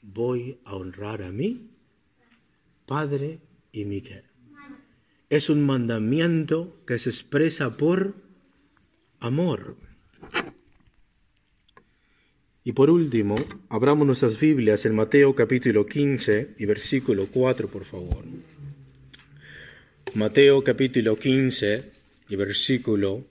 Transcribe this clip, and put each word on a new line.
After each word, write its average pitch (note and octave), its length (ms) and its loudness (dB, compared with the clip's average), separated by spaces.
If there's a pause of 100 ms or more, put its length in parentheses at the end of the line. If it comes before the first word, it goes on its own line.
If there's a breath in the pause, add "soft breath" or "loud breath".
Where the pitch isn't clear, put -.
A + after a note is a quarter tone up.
voy A#2+ 600 -6
a G2+ 100 -12
honrar G2 480 -10
a F2+ 80 -10
mi F#3+ 400 -6 (1120)
padre C#3+ 540 -4 (320)
y G#2 140 -8
mi G2+ 160 -6
qué. - 200 -18 (1080)
Es D3 200 0
un D3 160 4
mandamiento D3 1200 0
que A#2+ 140 -4
se C3 100 -4
expresa C#3+ 680 -2
por F#3 360 0 (1040)
amor. C#3 580 -4 (3000)
Y A#2+ 80 -6
por C3 160 6
último, A#2+ 460 2 (340)
abramos C#3 360 2
nuestras B2 340 2
Biblias B2 460 2
en A2 100 2
Mateo C3+ 380 4
capítulo B2 520 2
quince C3 640 0 (100)
y G#2+ 60 -6
versículo G#2 640 0
cuatro, B2+ 420 0
por F#2+ 160 -12
favor. F2+ 400 -8 (1900 loud breath)
Mateo C3+ 500 6
capítulo B2 540 0
quince C3 760 -2 (380)
y G#2 60 -8
versículo G2+ 960 -2